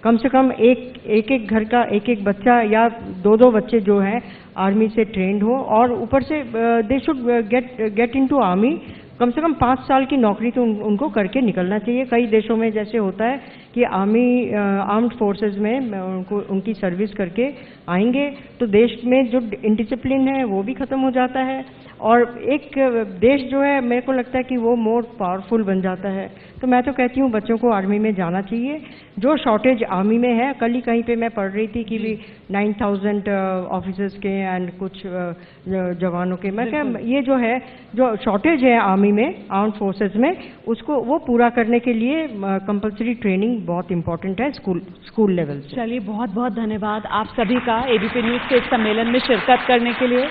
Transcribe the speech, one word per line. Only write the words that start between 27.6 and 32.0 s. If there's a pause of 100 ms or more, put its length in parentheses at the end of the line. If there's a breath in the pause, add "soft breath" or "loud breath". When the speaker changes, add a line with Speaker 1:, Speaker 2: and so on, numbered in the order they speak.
Speaker 1:
आर्मी
में
जाना
चाहिए। (380 loud breath)
जो
shortage
आर्मी
में
है,
कल
ही
कहीं
पे
मैं
पढ़
रही
थी
कि
भी (320 loud breath)